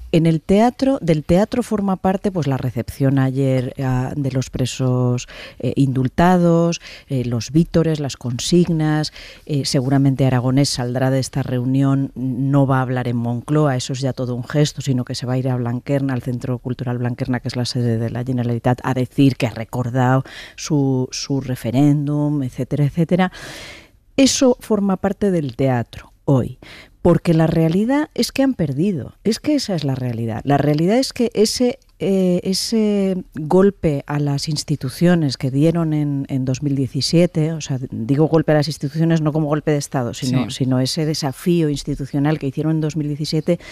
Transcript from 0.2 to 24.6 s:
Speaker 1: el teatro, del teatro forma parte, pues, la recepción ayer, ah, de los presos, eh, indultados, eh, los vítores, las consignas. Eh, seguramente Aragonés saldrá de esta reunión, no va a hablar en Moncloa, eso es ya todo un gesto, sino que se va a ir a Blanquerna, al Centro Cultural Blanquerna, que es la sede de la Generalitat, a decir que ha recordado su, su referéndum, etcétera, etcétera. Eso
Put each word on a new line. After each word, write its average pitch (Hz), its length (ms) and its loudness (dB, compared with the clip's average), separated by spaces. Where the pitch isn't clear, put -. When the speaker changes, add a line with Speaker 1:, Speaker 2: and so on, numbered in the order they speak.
Speaker 1:
el 165 140 2
teatro, 247 600 2
del 156 220 0
teatro 214 400 2
forma 196 320 -2
parte, 190 340 -2
pues, 175 160 -2
la 135 100 0
recepción 135 640 -2
ayer, 131 640 0
ah, 127 320 -2
de 135 160 -2
los 127 200 -2
presos, 127 760 0
eh, 123 160 -4
indultados, 170 1080 2
eh, 127 160 -2
los 120 260 -4
vítores, 160 480 2
las 143 180 -6
consignas. 156 960 0
Eh, 139 180 -2
seguramente 135 600 2
Aragonés 131 440 2
saldrá 123 420 -2
de 135 80 2
esta 131 240 -4
reunión, 135 720 0
no 135 520 0
va 131 120 2
a 131 40 0
hablar 127 260 -4
en 120 80 -2
Moncloa, 123 580 0
eso 127 200 -4
es 127 60 -8
ya 131 120 -2
todo 123 240 -4
un 123 80 -6
gesto, 147 380 0
sino 127 220 0
que 131 120 -8
se - 100 -8
va 123 60 -2
a 127 60 0
ir 131 100 -2
a 127 80 -2
Blanquerna, 123 560 -2
al 120 100 -4
Centro 123 360 -4
Cultural 123 400 -6
Blanquerna, 123 420 -4
que - 80 -8
es - 80 -8
la 123 80 -2
sede 120 340 0
de 113 120 -2
la 117 120 -6
Generalitat, 123 600 0
a 131 100 -2
decir 127 420 2
que - 100 -4
ha 110 40 -2
recordado 123 720 0
su, 135 560 0
su - 300 -4
referéndum, 143 1040 0
etcétera, 135 420 -2
etcétera. 175 480 0
Eso 262 420 4